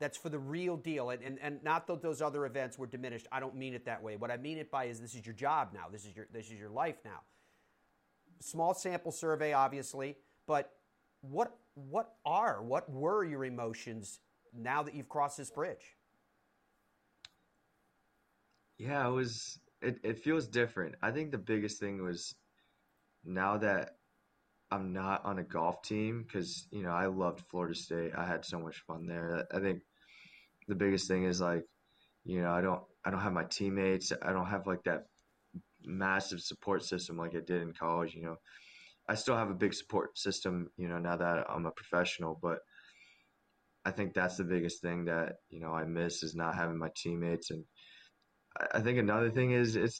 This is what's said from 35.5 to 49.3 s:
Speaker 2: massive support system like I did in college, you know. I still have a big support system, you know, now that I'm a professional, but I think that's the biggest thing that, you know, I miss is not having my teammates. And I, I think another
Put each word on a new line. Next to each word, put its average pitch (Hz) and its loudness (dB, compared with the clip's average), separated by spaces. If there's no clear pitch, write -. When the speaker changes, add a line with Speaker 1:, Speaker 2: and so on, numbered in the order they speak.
Speaker 2:
massive 95 0
support - 0
system 87 -4
like 85 -4
I 82 0
did 87 0
in 82 -6
college, 85 0
you 82 -10
know. 82 -6
I 107 2
still 120 2
have 110 2
a 95 0
big 92 4
support - -2
system, 90 0
you 90 -2
know, 85 -2
now 87 2
that 85 2
I'm 82 -2
a 80 0
professional, 87 0
but 85 0
I 95 0
think 95 -2
that's 90 2
the 95 0
biggest 85 2
thing 87 0
that, 82 0
you 82 -12
know, 80 -4
I 80 0
miss 82 0
is 80 -6
not 82 0
having 85 0
my 80 -2
teammates. 85 -2
And 80 -6
I, - 2
I 113 6
think 123 4
another 113 6